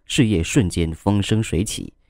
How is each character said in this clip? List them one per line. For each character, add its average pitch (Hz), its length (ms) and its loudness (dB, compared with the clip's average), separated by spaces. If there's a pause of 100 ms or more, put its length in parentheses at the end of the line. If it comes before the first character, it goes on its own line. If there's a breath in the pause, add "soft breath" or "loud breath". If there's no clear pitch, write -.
事 - 200 2
业 101 160 2
瞬 98 260 2
间 82 240 -2
风 101 300 0
生 110 220 0
水 82 200 -2
起。 - 300 -8 (160)